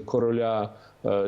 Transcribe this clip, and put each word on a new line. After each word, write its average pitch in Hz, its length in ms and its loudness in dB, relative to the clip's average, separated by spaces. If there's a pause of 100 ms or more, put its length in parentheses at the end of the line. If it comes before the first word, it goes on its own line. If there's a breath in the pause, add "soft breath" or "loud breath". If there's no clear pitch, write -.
короля, 117 640 0 (360 loud breath)
е, 101 220 2